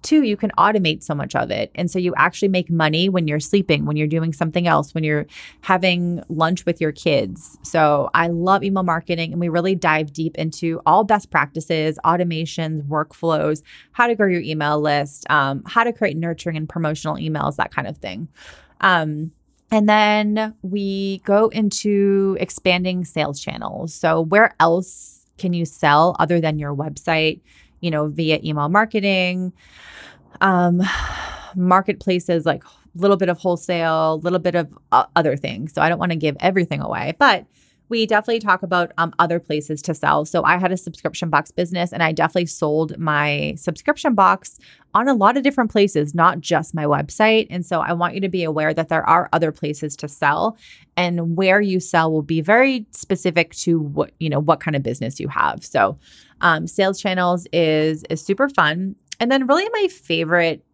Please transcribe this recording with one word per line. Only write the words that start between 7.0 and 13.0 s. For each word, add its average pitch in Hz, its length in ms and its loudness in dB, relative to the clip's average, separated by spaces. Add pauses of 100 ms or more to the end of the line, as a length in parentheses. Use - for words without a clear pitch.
So 147 500 2
I 170 140 2
love 180 360 0
email 190 200 -2
marketing, 165 480 -2
and 170 100 -4
we 175 80 -2
really 170 240 0
dive 156 400 0
deep 160 240 -6
into 160 480 -4
all 185 180 6
best 202 280 0
practices, 156 760 0
automations, 160 800 -2
workflows, 156 800 -2 (300)